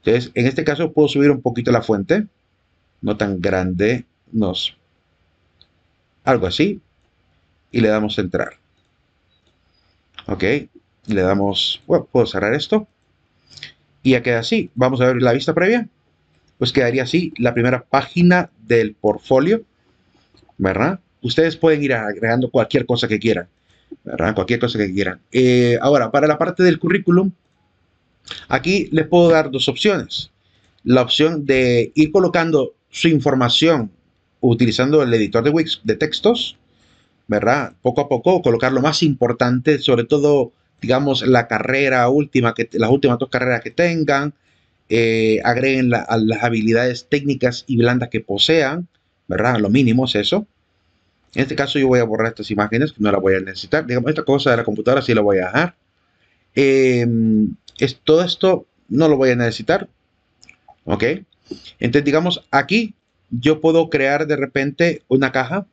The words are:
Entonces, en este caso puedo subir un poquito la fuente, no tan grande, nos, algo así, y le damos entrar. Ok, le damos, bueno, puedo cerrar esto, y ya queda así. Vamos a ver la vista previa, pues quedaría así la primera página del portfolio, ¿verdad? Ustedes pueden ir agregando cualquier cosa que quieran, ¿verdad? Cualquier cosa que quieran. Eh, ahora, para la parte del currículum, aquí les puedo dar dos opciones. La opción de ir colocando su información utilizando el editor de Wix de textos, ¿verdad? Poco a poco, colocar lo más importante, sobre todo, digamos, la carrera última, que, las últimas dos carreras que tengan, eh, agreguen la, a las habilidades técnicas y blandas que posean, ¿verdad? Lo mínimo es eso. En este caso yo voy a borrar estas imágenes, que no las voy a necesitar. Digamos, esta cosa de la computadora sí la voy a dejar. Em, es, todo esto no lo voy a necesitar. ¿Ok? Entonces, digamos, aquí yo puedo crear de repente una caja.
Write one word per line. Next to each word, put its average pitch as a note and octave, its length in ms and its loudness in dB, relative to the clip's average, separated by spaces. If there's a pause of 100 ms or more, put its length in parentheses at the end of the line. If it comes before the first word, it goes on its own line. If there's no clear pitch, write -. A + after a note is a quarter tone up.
Entonces, B2 300 -2
en A#2+ 140 -2
este C3+ 160 -2
caso D#3 280 -2
puedo D3+ 160 2
subir C#3+ 240 2
un C3 100 0
poquito A#2+ 300 -2
la A#2 100 2
fuente, A2+ 460 -2 (760)
no G#2 160 -4
tan G2+ 240 -4
grande, F#2 640 -2 (260)
nos, - 460 -4 (1500)
algo A2+ 220 0
así, F3+ 340 -2 (880)
y A#2+ 80 -4
le A2 80 2
damos G#2+ 320 -2
entrar. - 380 -6 (1700)
Ok, F#2+ 160 -4 (600)
le G2+ 160 -2
damos, G2 680 -2
bueno, E3 240 0
puedo B2 140 2
cerrar G#2 280 -2
esto, G#3+ 340 -2 (1160)
y C3 80 4
ya B2 120 2
queda A#2+ 160 0
así. F#3+ 360 -4
Vamos B2+ 240 0
a B2+ 60 4
ver B2 160 2
la B2 120 4
vista D#3+ 200 -2
previa, A3 340 0 (680)
pues A#2+ 160 -4
quedaría B2+ 300 0
así C#3 340 -2
la A#2+ 160 0
primera B2 300 0
página F3 680 2 (180)
del A2+ 280 0
portfolio, C3+ 680 0 (920)
¿verdad? G2 420 -2 (220)
Ustedes D#3+ 340 0
pueden D#3 280 0
ir C3 100 -2
agregando A2+ 560 -2
cualquier A#2+ 360 0
cosa A#2+ 220 -2
que G#2+ 120 -2
quieran, G#2 280 -2 (560)
¿verdad? E2 300 -4
Cualquier G#2 260 -2
cosa A#2+ 200 -4
que G2 140 -2
quieran. F#2 280 -6 (100)
Eh, B2 500 2
ahora, C3 300 2
para C#3+ 160 2
la D3+ 100 0
parte E3+ 260 -2
del E3+ 160 4
currículum, F#3 520 0 (1160)
aquí D#3+ 440 -2
les D#3 160 0
puedo F3 220 4
dar D#3 220 2
dos C3 180 -2
opciones. D3 640 -4 (520)
La B2 180 4
opción D3+ 440 0
de B2 500 2
ir D#3 160 2
colocando E3 600 0 (160)
su - 180 -2
información C3+ 840 2 (560)
utilizando B2 540 2
el A#2+ 120 0
editor A2+ 300 0
de C#3 60 2
Wix D#3+ 340 -2
de G#2+ 120 -2
textos, - 640 -2 (680)
¿verdad? A2 540 -2
Poco B2+ 200 0
a C#3 80 -4
poco, F3 320 0
colocar B2+ 300 0
lo C3 100 0
más D#3 220 0
importante, B2+ 760 0
sobre A#2+ 240 0
todo, C#3+ 480 0 (300)
digamos, B2+ 440 0
la A#2+ 220 2
carrera B2+ 600 0
última, C3 440 0
que, A#2 200 -6
las A2 160 0
últimas C3+ 280 2
dos B2+ 120 -6
carreras B2 320 -2
que - 100 -12
tengan, D3+ 600 -2 (560)
eh, A2+ 540 2
agreguen B2+ 460 0
la, A#2+ 120 0
a A2+ 160 -2
las A2 260 0
habilidades A#2 640 0
técnicas C#3 580 -2
y B2+ 100 -2
blandas A#2+ 320 0
que G#2+ 120 -6
posean, D#3 640 -2 (400)
¿verdad? A#2 320 0
Lo G#2 100 0
mínimo B2+ 360 2
es B2+ 100 -4
eso. G#3 300 -2 (880)
En - 80 -4
este C3 140 -4
caso C#3 240 -4
yo C3 80 2
voy B2+ 120 4
a A#2 60 2
borrar A2 240 -4
estas A2 220 -12
imágenes, A2 420 -2
que - 80 -8
no G#2 100 0
las G2 100 0
voy F#2+ 140 2
a F#2+ 40 -2
necesitar. F#2+ 460 -6
Digamos, B2 240 -2
esta D#3 140 -4
cosa C3+ 280 0
de A#2 60 2
la A#2+ 60 -4
computadora A#2+ 380 0
sí B2+ 120 -2
la A2 80 2
voy G2+ 180 2
a F#2 80 -4
dejar. D3 280 -2 (760)
Em, A#2+ 1040 2 (220)
es, B2+ 260 -4
todo D#3+ 200 2
esto F#3 420 0 (220)
no D3+ 220 2
lo D3 80 2
voy C3 140 2
a B2 40 2
necesitar. A#2+ 540 -2 (960)
¿Ok? E2+ 180 -2 (760)
Entonces, C3 260 0
digamos, D#3+ 460 -2
aquí G#3 440 -2 (340)
yo D3+ 320 0
puedo D#3+ 280 2
crear D3 380 0
de D3 80 0
repente C#3 720 -2
una C3 240 2
caja. C#3 420 -4